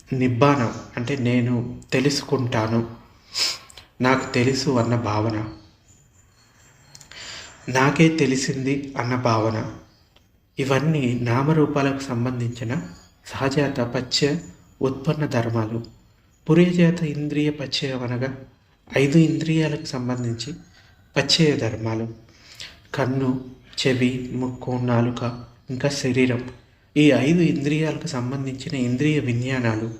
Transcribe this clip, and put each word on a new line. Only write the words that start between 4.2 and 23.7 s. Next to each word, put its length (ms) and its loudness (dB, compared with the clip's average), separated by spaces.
తెలుసు 440 2
అన్న 240 2
భావన, 360 0
నాకే 360 4
తెలిసింది 580 0
అన్న 240 -2
భావన. 360 2
ఇవన్నీ 460 2
నామరూపాలకు 840 2
సంబంధించిన 720 -4
సహజాత 600 -2
పశ్చ 320 -4
ఉత్పన్న 440 -2
ధర్మాలు. 540 -2
పురేజాత 560 4
ఇంద్రియ 460 -2
పశ్చయం 540 -4
అనగా 260 -2
ఐదు 280 4
ఇంద్రియాలకు 720 2
సంబంధించి 600 -4
పశ్చయ 400 4
ధర్మాలు: 520 -2
కన్ను, 380 0